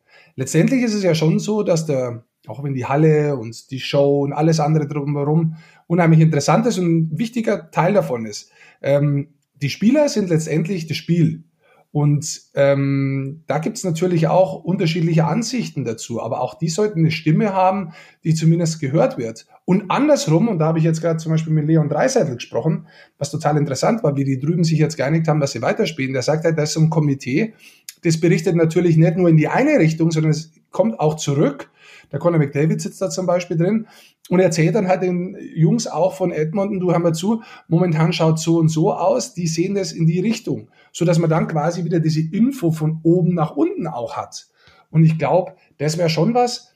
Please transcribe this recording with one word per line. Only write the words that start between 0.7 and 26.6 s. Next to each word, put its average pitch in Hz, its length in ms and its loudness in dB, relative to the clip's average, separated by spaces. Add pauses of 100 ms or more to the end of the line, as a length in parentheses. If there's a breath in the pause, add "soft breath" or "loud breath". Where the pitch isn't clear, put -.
ist 226 100 -2
es 208 100 -2
ja 170 120 2
schon 160 240 2
so, 208 240 -4
dass 160 220 0
der, 127 400 -4 (200)
auch 117 160 -14
wenn 139 120 -4
die 123 120 -6
Halle 147 520 2
und 117 340 -12
die 131 80 -8
Show 143 420 2
und 139 120 -2
alles 160 260 2
andere 151 260 2
drumherum 147 680 0 (320 loud breath)
unheimlich 165 320 4
interessant 160 460 2
ist 214 120 0
und 180 100 0 (260)
ein 156 40 -6
wichtiger 220 540 -4
Teil 170 220 0
davon 143 320 0
ist, - 260 -14 (300 soft breath)
ähm, 143 480 0 (260)
die 143 140 -4
Spieler 285 400 2
sind 208 200 -2
letztendlich 165 580 -2
das 160 100 -6
Spiel. - 480 0 (480 soft breath)
Und, 147 500 -2 (120)
ähm, 139 920 0
da 143 100 -2
gibt's 160 260 -6
natürlich 165 460 0
auch 180 340 0
unterschiedliche 165 600 0
Ansichten 214 580 -4
dazu, 113 380 -6
aber 123 180 -6
auch 123 140 -4
die 165 160 -4
sollten 214 300 -2
eine 160 120 4
Stimme 196 420 0
haben, 190 380 0 (320 loud breath)
die 160 100 0
zumindest 160 460 2
gehört 151 380 0
wird. 113 280 -10 (200 soft breath)
Und 185 260 0
andersrum, 220 560 2
und 196 120 -2
da 156 80 2
habe 165 120 0
ich 160 60 2
jetzt 160 160 0
gerade 165 160 -2
zum 160 160 -4
Beispiel 160 180 0
mit 151 160 0
Leon 160 220 2
Draisaitl 160 460 0
gesprochen, - 520 -4 (300 loud breath)
was - 120 -8
total 151 280 -2
interessant 151 460 -2
war, 143 120 0
wie 139 80 -2
die 135 160 -2
drüben 170 240 0
sich 160 160 0
jetzt 151 160 0
geeinigt 160 320 -2
haben, 156 140 2
dass 139 100 -2
sie 117 100 -8
weiterspielen. 156 520 -2
Der 135 80 -2
sagt 160 240 -2
halt, 160 120 0
da 151 60 0